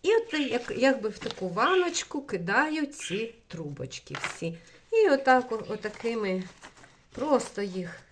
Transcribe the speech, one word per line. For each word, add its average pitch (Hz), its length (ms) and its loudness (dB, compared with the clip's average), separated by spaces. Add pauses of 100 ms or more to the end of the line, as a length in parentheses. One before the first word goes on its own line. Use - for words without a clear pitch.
І 403 140 4
от 453 180 0
як, 262 440 -2
якби 233 320 2
в - 100 -10
таку 190 300 -6
ваночку 330 720 0
кидаю 262 640 0
ці 226 500 -6 (120)
трубочки 147 760 -10
всі. 165 340 -6 (340)
І 440 180 8
отак, 262 420 6
о-, 220 160 -6
отакими 214 760 -4 (680)
просто 262 500 0
їх 180 380 -6 (120)